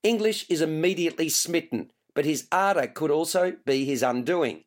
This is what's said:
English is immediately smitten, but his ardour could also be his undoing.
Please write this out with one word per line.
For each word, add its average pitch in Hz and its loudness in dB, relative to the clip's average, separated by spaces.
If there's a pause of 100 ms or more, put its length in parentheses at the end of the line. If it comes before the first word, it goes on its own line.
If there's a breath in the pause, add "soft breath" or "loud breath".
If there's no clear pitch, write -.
English 214 0
is 160 0
immediately 165 0
smitten, 160 -2 (200)
but - 0
his 147 -2
ardour 185 2
could 151 -2
also 175 0 (100)
be 135 2
his 131 0
undoing. 123 0